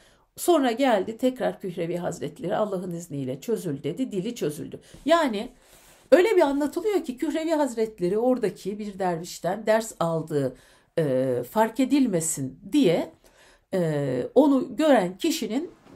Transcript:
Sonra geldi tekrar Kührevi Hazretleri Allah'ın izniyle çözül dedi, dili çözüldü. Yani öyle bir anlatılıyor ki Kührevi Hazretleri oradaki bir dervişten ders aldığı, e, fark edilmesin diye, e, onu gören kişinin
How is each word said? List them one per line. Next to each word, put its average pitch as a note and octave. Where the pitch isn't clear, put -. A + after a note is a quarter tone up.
Sonra C#4
geldi A3+
tekrar A3+
Kührevi F3
Hazretleri E3+
Allah'ın G3
izniyle C#3
çözül F3
dedi, F#3+
dili G3+
çözüldü. D#3
Yani C4+
öyle F#4
bir F4+
anlatılıyor D4
ki B3+
Kührevi D#4+
Hazretleri A3
oradaki G#3+
bir G#3
dervişten F3+
ders A3+
aldığı, D#3
e, C3
fark A3
edilmesin G3
diye, B3+
e, C#3+
onu C4+
gören A3
kişinin C#4